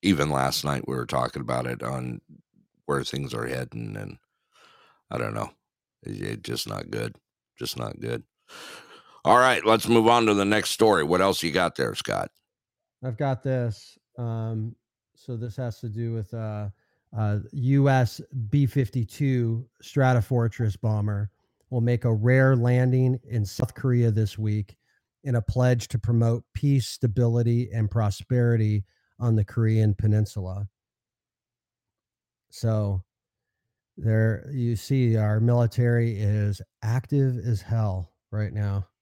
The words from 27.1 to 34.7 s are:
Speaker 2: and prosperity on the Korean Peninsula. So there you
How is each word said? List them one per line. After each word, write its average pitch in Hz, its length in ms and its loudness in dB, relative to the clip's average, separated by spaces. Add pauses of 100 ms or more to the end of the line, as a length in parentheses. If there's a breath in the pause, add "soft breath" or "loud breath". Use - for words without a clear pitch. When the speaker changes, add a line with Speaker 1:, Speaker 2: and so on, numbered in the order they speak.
Speaker 2:
and 107 180 0
prosperity 110 960 0 (340)
on 117 180 2
the 104 80 2
Korean 110 500 2
Peninsula. 101 760 -2 (1800)
So 104 520 -2 (920)
there 110 560 0
you 120 240 -2